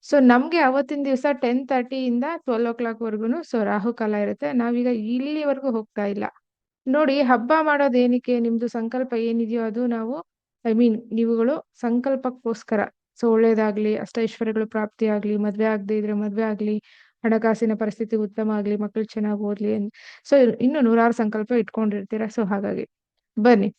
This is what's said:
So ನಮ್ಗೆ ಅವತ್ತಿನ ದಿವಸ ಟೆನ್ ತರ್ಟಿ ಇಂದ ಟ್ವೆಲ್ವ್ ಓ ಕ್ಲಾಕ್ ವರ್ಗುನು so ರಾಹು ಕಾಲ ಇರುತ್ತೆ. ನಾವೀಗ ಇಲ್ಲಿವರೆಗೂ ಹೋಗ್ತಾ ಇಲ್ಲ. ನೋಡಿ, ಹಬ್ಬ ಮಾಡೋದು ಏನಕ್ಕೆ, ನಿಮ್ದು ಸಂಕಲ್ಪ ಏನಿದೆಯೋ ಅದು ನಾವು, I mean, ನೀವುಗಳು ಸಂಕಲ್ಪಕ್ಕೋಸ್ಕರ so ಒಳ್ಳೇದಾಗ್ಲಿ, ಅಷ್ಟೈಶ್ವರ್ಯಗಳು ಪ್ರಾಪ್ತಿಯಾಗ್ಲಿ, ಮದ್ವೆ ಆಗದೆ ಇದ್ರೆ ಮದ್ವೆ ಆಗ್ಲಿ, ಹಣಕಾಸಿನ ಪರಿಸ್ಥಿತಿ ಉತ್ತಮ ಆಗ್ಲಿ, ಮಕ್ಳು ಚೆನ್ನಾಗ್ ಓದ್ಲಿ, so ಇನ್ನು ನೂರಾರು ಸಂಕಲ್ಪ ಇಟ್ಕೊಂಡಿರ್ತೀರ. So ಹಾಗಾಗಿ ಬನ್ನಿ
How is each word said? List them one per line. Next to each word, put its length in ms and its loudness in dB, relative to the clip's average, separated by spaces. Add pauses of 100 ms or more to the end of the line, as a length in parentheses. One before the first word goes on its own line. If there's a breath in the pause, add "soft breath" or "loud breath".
So 160 2
ನಮ್ಗೆ 380 6
ಅವತ್ತಿನ 460 0
ದಿವಸ 280 0
ಟೆನ್ 340 -2
ತರ್ಟಿ 380 -2
ಇಂದ 220 0 (100)
ಟ್ವೆಲ್ವ್ 320 -2
ಓ 60 -4
ಕ್ಲಾಕ್ 280 -6
ವರ್ಗುನು 380 -4
so 240 -2
ರಾಹು 280 0
ಕಾಲ 220 -2
ಇರುತ್ತೆ. 380 -4
ನಾವೀಗ 360 0 (220)
ಇಲ್ಲಿವರೆಗೂ 600 -4
ಹೋಗ್ತಾ 360 -6
ಇಲ್ಲ. 180 -4 (640)
ನೋಡಿ, 360 2
ಹಬ್ಬ 380 2
ಮಾಡೋದು 380 2
ಏನಕ್ಕೆ, 420 2
ನಿಮ್ದು 280 0
ಸಂಕಲ್ಪ 520 -4
ಏನಿದೆಯೋ 420 -2
ಅದು 240 -4
ನಾವು, 280 -4 (500)
I 100 0
mean, 200 4 (200)
ನೀವುಗಳು 400 2 (260)
ಸಂಕಲ್ಪಕ್ಕೋಸ್ಕರ 1000 -2 (360)
so 100 -6
ಒಳ್ಳೇದಾಗ್ಲಿ, 680 2
ಅಷ್ಟೈಶ್ವರ್ಯಗಳು 680 -4
ಪ್ರಾಪ್ತಿಯಾಗ್ಲಿ, 720 -2
ಮದ್ವೆ 280 0
ಆಗದೆ 320 -2
ಇದ್ರೆ 160 -2
ಮದ್ವೆ 300 -2
ಆಗ್ಲಿ, 340 -2 (480 soft breath)
ಹಣಕಾಸಿನ 500 2
ಪರಿಸ್ಥಿತಿ 420 -4
ಉತ್ತಮ 340 -2
ಆಗ್ಲಿ, 260 -2
ಮಕ್ಳು 280 -4
ಚೆನ್ನಾಗ್ 380 -4
ಓದ್ಲಿ, 320 -2 (520 loud breath)
so 80 2 (260)
ಇನ್ನು 200 2
ನೂರಾರು 320 4
ಸಂಕಲ್ಪ 400 -2
ಇಟ್ಕೊಂಡಿರ್ತೀರ. 760 -2
So 160 -2
ಹಾಗಾಗಿ 420 -4 (500)
ಬನ್ನಿ 420 4